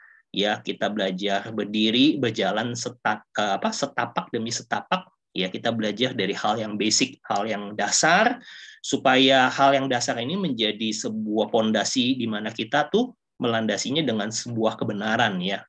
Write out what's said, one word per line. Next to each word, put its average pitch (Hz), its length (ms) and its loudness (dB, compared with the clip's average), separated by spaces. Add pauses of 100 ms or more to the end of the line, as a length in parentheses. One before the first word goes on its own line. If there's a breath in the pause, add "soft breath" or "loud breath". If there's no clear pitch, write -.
(300 soft breath)
ya, 104 320 -2
kita 101 320 -4
belajar 98 560 -2
berdiri, 110 720 2
berjalan 113 560 -2
setak-, - 560 -4
eh, 104 240 0
apa, 220 160 -2
setapak - 560 -4
demi 113 240 -4
setapak - 560 -4 (240)
ya, 92 160 -2
kita 117 240 -4
belajar 110 400 -2
dari 95 240 -2
hal 107 240 0
yang 104 160 -6
basic, 107 480 0
hal 107 240 -2
yang 101 240 -6
dasar, 175 640 2 (480 loud breath)
supaya 131 640 4
hal 139 240 4
yang 135 160 2
dasar 120 320 0
ini 156 160 -4
menjadi 110 560 -2
sebuah 107 560 -2
pondasi 110 640 2
di 117 160 -2
mana 107 240 -4
kita 143 400 -2
tuh 247 240 2 (220)
melandasinya 117 640 0
dengan 110 260 -2
sebuah 117 460 -2
kebenaran 107 640 -2
ya. 95 300 -4